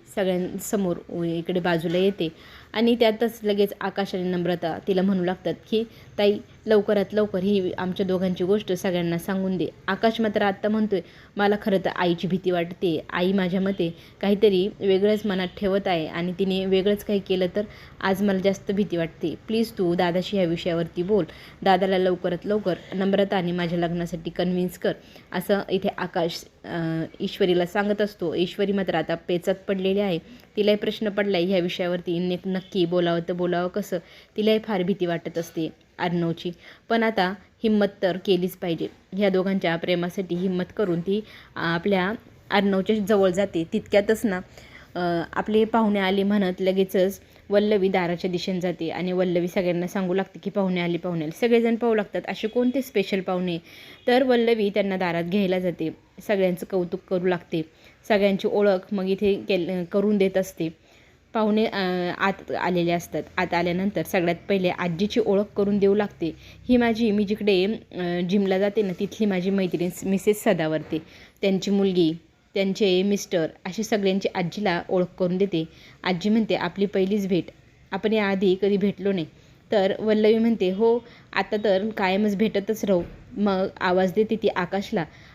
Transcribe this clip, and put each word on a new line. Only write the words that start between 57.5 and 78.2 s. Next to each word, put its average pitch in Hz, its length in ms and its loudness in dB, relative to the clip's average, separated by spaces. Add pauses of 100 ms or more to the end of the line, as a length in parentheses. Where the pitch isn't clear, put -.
सगळ्यांची 202 400 2
ओळख 202 460 2
मग 190 120 -2
इथे 196 420 0
केल-, 180 360 0
करून 202 340 2
देत 190 200 2
असते. 170 500 -4 (460)
पाहुणे, 214 320 2
अ, 180 520 -2
आत - 340 -4
आलेले 170 400 0
असतात. 170 320 -4 (140)
आत 180 160 -2
आल्यानंतर 175 500 -2
सगळ्यात 170 320 0 (140)
पहिले 185 200 2
आजीची 180 560 -2
ओळख 202 180 2
करून 202 340 0
देऊ 196 180 4
लागते. 180 400 -2 (340)
"ही 247 80 6
माझी, 233 340 2
मी 208 120 2
जिकडे, 202 420 2 (260)
अ, 175 380 -2
जिमला 190 300 2
जाते 202 220 2
ना, 190 180 0
तिथली 202 260 -2
माझी 185 240 0
मैत्रीण 185 400 0 (160)
मिसेस 202 380 0
सदावर्ते, 156 560 0 (420)
त्यांची 196 300 0
मुलगी, 185 420 4 (400)
त्यांचे 190 500 2
मिस्टर," 190 440 0 (180)
अशी 190 180 -6
सगळ्यांची 196 520 0
आजीला 175 540 -2
ओळख 185 160 2 (140)
करून 180 180 0
देते. 185 280 0 (380)
आजी 185 260 -2
म्हणते, 214 260 2
"आपली 185 300 -2
पहिलीच 196 420 0
भेट, 175 160 2 (480)
आपण 208 220 0
याआधी 196 480 2